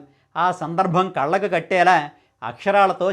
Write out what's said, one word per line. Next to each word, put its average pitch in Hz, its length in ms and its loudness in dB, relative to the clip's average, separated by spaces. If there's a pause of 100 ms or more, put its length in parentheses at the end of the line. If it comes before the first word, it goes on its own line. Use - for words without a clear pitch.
(360)
ఆ 165 160 0
సందర్భం 175 540 -2 (100)
కళ్ళకు 180 320 -2
కట్టేలా 180 480 2 (460)
అక్షరాలతో 190 680 0